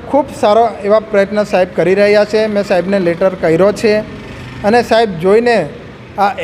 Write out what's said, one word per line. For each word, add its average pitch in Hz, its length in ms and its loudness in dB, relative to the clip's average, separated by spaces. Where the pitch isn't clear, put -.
ખૂબ 285 260 0
સારો 220 320 2
એવા 208 200 2
પ્રયત્ન 208 420 0
સાહેબ 185 300 0
કરી 180 200 0
રહ્યા 208 300 4
છે. 214 240 0
મેં 202 160 -2
સાહેબને 190 360 0
લેટર 175 340 0
કર્યો 180 380 2
છે 208 200 0
અને 220 200 2
સાહેબ 233 360 2
જોઈને 220 400 2
આ 202 120 2